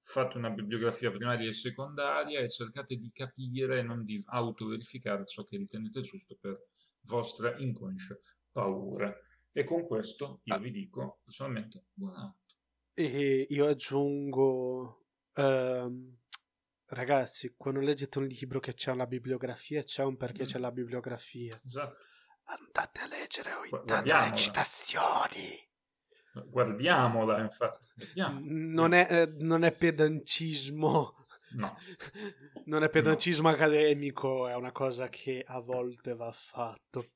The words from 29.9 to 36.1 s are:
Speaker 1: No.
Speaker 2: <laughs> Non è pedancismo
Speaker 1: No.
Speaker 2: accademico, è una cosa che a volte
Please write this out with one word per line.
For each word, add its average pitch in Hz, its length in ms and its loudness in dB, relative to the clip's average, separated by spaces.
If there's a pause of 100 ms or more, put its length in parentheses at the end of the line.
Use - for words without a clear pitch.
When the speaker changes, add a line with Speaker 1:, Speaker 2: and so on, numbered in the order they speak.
Speaker 1:
No. - 220 -4
Speaker 2:
<laughs> 190 720 -14 (140)
Non 156 160 2
è 156 60 4
pedancismo 156 640 6
Speaker 1:
No. 156 40 6
Speaker 2:
accademico, 143 920 4
è 123 60 -4
una 123 180 -4
cosa 127 380 -2
che 131 360 -6
a 127 140 -8
volte 123 540 -4